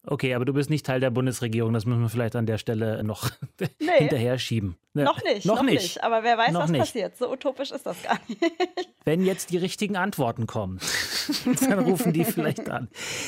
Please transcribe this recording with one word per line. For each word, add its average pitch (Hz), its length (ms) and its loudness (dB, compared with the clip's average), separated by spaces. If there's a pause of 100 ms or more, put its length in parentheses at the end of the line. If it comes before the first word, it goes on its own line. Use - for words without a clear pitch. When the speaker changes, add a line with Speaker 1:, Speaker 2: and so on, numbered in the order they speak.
Speaker 1:
Okay, 131 280 0
aber 123 100 2
du 139 80 0
bist 143 160 0
nicht 151 160 0
Teil 131 140 0
der 131 100 2
Bundesregierung, 117 640 0
das 110 140 0
müssen 117 160 2
wir 113 60 2
vielleicht 113 260 -2
an 117 100 2
der 107 140 0
Stelle 110 440 -2
noch 107 280 -4 (240)
<laughs> - 40 -20 (200)
Speaker 2:
Nee. 311 80 -2 (100)
Speaker 1:
hinterher 131 400 4
schieben. 101 400 -2 (160)
Ne? 147 100 2
Speaker 2:
Noch 294 200 2
nicht, 220 240 0
Speaker 1:
Noch 214 80 4
Speaker 2:
noch 262 80 2
Speaker 1:
nicht. 240 180 4
Speaker 2:
nicht. - 220 -6
Aber 226 180 2
wer 233 160 4
weiß, 233 140 4
Speaker 1:
Noch 175 100 0
Speaker 2:
was - 80 0
Speaker 1:
nicht. 165 120 4
Speaker 2:
passiert. 208 360 -2
So - 140 -2
utopisch 269 400 -4
ist - 160 -8
das 175 160 -8
gar - 240 0
nicht. 208 120 -10
<laughs> 349 640 -2
Speaker 1:
Wenn 170 220 2
jetzt 185 240 0
die 175 80 0
richtigen 190 400 -2
Antworten 135 480 0
kommen, 92 320 -4 (440)
<laughs> - 460 0
dann 202 120 2
rufen 180 340 2
die 160 100 2
vielleicht - 460 -2
an. - 180 -4 (400)